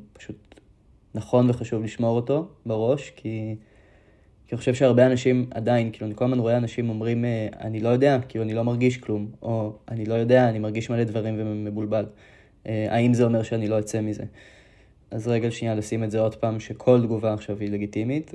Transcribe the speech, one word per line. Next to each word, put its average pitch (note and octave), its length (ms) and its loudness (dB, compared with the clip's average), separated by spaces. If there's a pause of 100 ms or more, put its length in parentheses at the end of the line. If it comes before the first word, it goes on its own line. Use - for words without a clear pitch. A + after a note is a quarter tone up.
(120)
פשוט - 480 -20 (540)
נכון B2 360 2
וחשוב A#2 340 -4
לשמור A#2 320 -2
אותו C#3 320 -2 (180)
בראש, A#2 440 -2
כי, A2 460 -8 (880)
כי - 80 -8
אני A#2 40 -4
חושב B2+ 160 0
שהרבה B2+ 320 6
אנשים B2+ 440 2
עדיין, A2+ 420 0
כאילו, G#2+ 140 -8
אני G#2+ 80 -6
כל B2 100 -2
הזמן B2+ 140 0
רואה A#2 180 2
אנשים A#2+ 320 -2
אומרים, A#2 360 -2
אה, A2+ 240 -2 (120)
"אני A2 200 -6
לא A2+ 80 0
יודע, C3 300 4 (100)
כאילו, A2+ 160 -4
אני A2 100 -4
לא A#2 100 0
מרגיש B2 320 2
כלום", G#2 340 -4 (120)
או G#2+ 340 -4 (120)
"אני A2+ 180 -6
לא A2 80 -2
יודע, A#2+ 340 6
אני A2 100 0
מרגיש G#2+ 320 -4
מלא A#2+ 140 2
דברים A2 340 -4
ומבולבל. G#2+ 680 -4 (600)
אה, G#2+ 240 -2
האם A#2+ 240 4
זה A#2+ 100 6
אומר A2+ 180 2
שאני A2 260 -2
לא A2 100 2
אצא G#2+ 220 -2
מזה?" G#2+ 240 -4 (880)
אז A2 140 -6
רגע A#2 220 2
שנייה A2+ 240 -4
לשים A2 300 -2
את G#2 60 -4
זה A2 100 0
עוד A2 140 2
פעם, A2 260 -2
שכל B2 420 4
תגובה A2 300 0
עכשיו G#2 280 -6
היא G#2 100 -4
לגיטימית, A2 640 -4